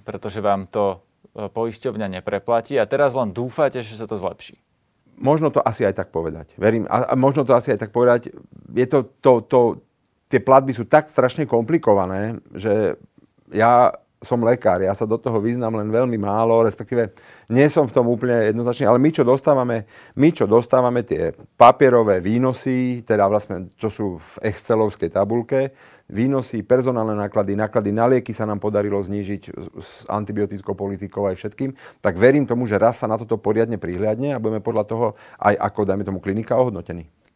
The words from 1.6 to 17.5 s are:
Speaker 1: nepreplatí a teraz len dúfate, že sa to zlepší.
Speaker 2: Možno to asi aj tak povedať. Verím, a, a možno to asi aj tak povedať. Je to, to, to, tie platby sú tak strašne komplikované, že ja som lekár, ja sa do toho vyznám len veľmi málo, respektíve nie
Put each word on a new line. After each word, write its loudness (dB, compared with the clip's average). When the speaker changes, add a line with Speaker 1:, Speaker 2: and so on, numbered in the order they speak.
Speaker 1:
nepreplatí -4
a 2
teraz 0
len -4
dúfate, -4
že -14
sa -12
to -8
zlepší. -10
Speaker 2:
Možno 2
to 0
asi -2
aj 0
tak -10
povedať. -8
Verím, 2
a, -2
a 0
možno 2
to 2
asi 2
aj -8
tak -10
povedať. 2
Je 0
to, 2
to, 6
to, 2
tie 2
platby 4
sú -8
tak 2
strašne 0
komplikované, 0
že -2
ja 4
som -2
lekár, 2
ja 0
sa -4
do -2
toho -4
vyznám -4
len -6
veľmi -2
málo, 2
respektíve -2
nie 4